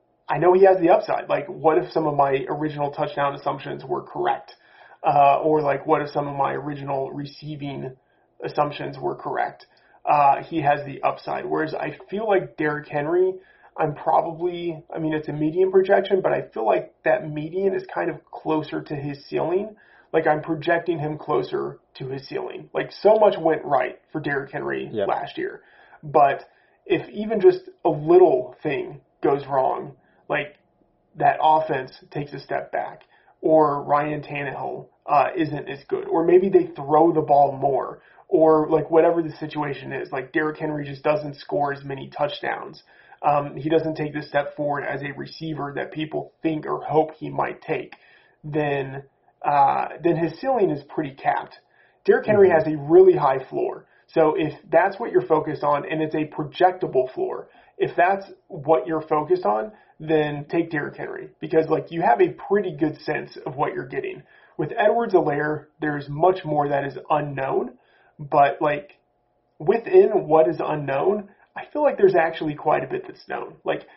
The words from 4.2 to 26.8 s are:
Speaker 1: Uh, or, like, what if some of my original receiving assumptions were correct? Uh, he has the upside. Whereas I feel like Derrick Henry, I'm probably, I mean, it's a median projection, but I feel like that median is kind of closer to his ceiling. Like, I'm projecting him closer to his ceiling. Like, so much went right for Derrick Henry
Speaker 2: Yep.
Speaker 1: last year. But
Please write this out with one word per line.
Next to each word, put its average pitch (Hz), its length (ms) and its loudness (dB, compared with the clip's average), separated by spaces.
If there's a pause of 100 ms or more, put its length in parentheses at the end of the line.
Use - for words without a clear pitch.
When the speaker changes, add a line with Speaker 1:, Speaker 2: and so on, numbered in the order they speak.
Speaker 1:
Uh, 139 400 6
or, 156 180 4
like, 139 240 -2
what 151 160 2
if 143 100 -6
some 143 160 -2
of 143 100 -10
my 139 160 -2
original 139 580 -6
receiving 139 880 -12 (440)
assumptions 143 580 -4
were 139 160 -6
correct? - 500 -8 (400)
Uh, 143 380 4
he 160 180 -6
has 143 240 0
the 143 160 -12
upside. 139 440 -4
Whereas 156 280 -4
I - 240 -8 (120)
feel 214 180 -6
like 185 280 0
Derrick 147 320 -4
Henry, 175 460 0 (440)
I'm 151 180 0
probably, 165 840 -2 (120)
I 160 60 -8
mean, 156 140 -2
it's 151 140 -4
a 147 60 -6
median 160 380 0
projection, 190 500 4
but 156 100 0
I - 120 -2 (100)
feel 220 120 -6
like - 280 0 (100)
that 156 260 0
median 160 460 -4
is - 180 -8
kind 170 160 -4
of 151 220 -10
closer 156 500 -4
to 147 140 -10
his 139 300 -10
ceiling. 175 500 -4 (380)
Like, 160 120 0
I'm 151 160 2
projecting 165 580 -2
him 151 180 -6
closer 143 600 -4 (160)
to 139 120 -12
his 135 200 -10
ceiling. - 460 -10
Like, 147 180 -6 (100)
so 214 140 6
much 208 220 4
went 160 280 0
right 139 340 -2 (140)
for 156 80 -6
Derrick 139 300 -6
Henry 139 400 -8
Speaker 2:
Yep. 101 180 -2
Speaker 1:
last - 280 -6
year. - 240 -8 (400)
But 139 440 2 (400)